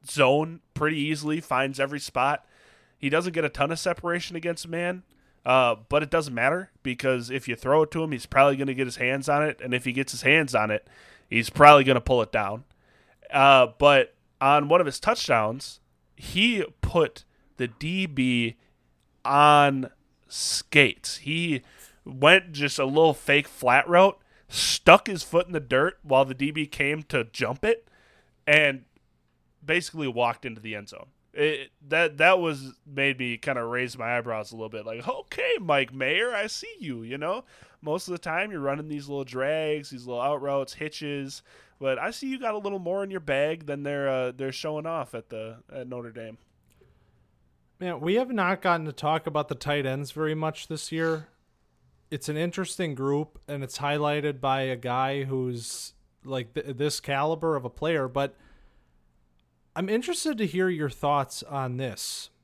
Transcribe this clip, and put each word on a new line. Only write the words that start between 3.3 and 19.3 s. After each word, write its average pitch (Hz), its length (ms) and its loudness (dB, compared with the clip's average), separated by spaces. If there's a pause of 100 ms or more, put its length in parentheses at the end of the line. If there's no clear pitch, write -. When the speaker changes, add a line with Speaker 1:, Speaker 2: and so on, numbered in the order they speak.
Speaker 1:
get 160 120 -2
a 143 40 -2
ton 165 220 0
of 165 80 -4
separation 175 560 -4
against 170 320 -8
man, 175 360 -6 (420)
uh, 127 300 4 (140)
but 151 140 2
it 139 60 -8
doesn't 147 240 -2
matter 147 380 0 (120)
because 127 460 -2
if 127 180 -8
you 123 80 -4
throw 147 280 2
it 151 80 -2
to 160 120 -4
him, 160 80 -4
he's 127 140 -8
probably 139 300 6
gonna 135 180 -2
get 127 140 -2
his 117 100 -10
hands 131 300 -2
on 147 160 2
it, 151 180 -4
and 123 120 -4
if 123 120 -2
he 131 60 -2
gets 135 200 -4
his 120 100 -10
hands 139 340 4
on 107 160 2
it, - 160 -4 (420)
he's 113 200 0
probably 147 340 10
gonna 127 160 4
pull 123 220 2
it 107 100 -2
down. 110 320 -4 (680)
Uh, 135 360 8 (100)
but 143 380 6 (240)
on 143 300 4
one 170 100 6
of 170 60 4
his 135 140 -6
touchdowns, 127 800 0 (360)
he 214 480 0 (180)
put - 440 0 (320)
the 123 100 -4
D 175 380 -4
B 127 500 0 (680)
on 143 640 6 (380)